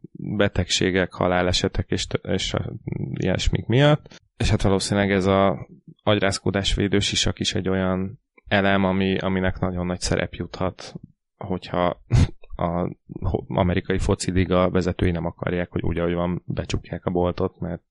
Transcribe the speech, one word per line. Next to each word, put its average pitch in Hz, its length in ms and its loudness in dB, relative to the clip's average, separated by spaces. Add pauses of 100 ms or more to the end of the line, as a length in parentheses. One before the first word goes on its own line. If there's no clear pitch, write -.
(120)
betegségek, 95 1000 0
halálesetek 90 800 0
és - 160 -2
tö-, - 260 -6
és - 220 -2
a, - 180 -4 (400)
ilyesmik - 540 0
miatt. 147 540 2 (160)
És - 140 0
hát 110 120 2
valószínűleg 101 500 2
ez 92 140 2
a 95 400 2 (360)
agyrázkódásvédő 98 960 0
sisak - 400 0
is - 160 -2
egy 92 140 -2
olyan 92 520 -2 (280)
elem, 98 360 4
ami, 95 340 2
aminek 92 400 0
nagyon 90 280 -2
nagy 90 140 -4
szerep 87 340 -2
juthat, - 600 -6 (420)
hogyha - 680 -4 (520)
a 87 400 -2 (240)
ho-, - 280 -2
amerikai 92 500 0
foci - 320 0
liga 90 400 4
vezetői 90 400 0
nem 85 160 -2
akarják, 87 440 -4
hogy 87 120 -4
úgy, 85 160 0
ahogy 85 160 0
van, 87 320 -2
becsukják 85 580 -6
a 92 60 -2
boltot, 87 500 0
mert 87 300 -6